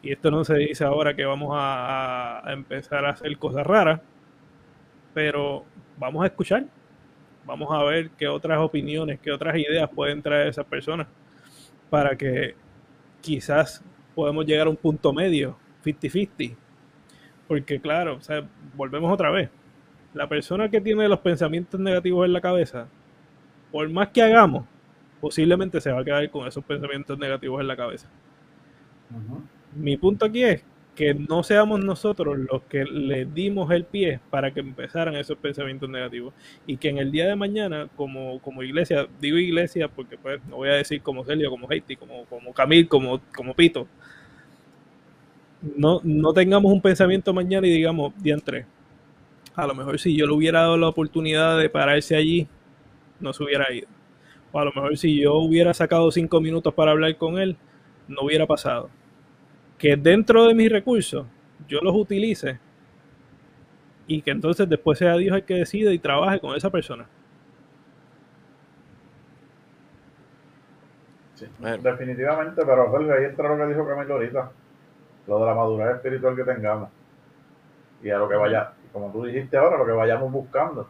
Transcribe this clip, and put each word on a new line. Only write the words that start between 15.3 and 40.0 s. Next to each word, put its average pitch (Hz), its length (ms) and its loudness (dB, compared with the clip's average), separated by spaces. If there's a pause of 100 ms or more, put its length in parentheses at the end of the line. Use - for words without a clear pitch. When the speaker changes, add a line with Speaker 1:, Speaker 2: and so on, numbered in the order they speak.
Speaker 1:
fifty 147 280 -6
fifty. 151 460 -6 (920)
Porque 143 320 -4
claro, 156 360 -2
o - 60 -18
sea, 151 260 -8 (260)
volvemos 143 380 -4
otra 180 180 2
vez. 180 200 -2 (640)
La 143 140 -6
persona 185 420 -4
que 214 100 2
tiene 214 280 0
los 196 120 2
pensamientos 170 600 -2
negativos 180 460 0
en 180 60 2
la 180 80 0
cabeza, 170 480 -2 (840)
por 156 180 -4
más 196 200 0
que 240 120 4
hagamos, 220 440 6 (540)
posiblemente 175 600 2
se 139 120 -2
va 127 80 -2
a 131 40 -6
quedar 147 260 -2
con 131 180 -10
esos 139 160 -12
pensamientos 139 540 -8
negativos 135 420 -6
en 135 80 -4
la 131 80 -6
cabeza. 120 320 -10 (1000)
Speaker 2:
Ujú. 117 320 -14 (300)
Speaker 1:
Mi 143 240 -2
punto 202 300 2
aquí 226 180 -2
es 190 200 2 (300)
que 147 200 2
no 156 280 -2
seamos 208 420 2
nosotros 175 540 -2
los 131 240 -4
que 135 220 -4
le 135 420 -4
dimos 180 460 -4
el 170 120 2
pie 175 360 -2 (100)
para 139 220 -2
que 143 80 -6
empezaran 143 560 -6
esos 143 200 -8
pensamientos 135 540 -8
negativos. 127 420 -10 (340)
Y 139 100 -6
que 151 140 -4
en 139 80 -4
el 139 120 -2
día 156 160 0
de 202 80 0
mañana, 202 640 -4
como, 131 440 -10
como 131 220 -12
iglesia, 147 460 -2 (120)
digo 147 180 0
iglesia 170 500 0
porque 123 280 -14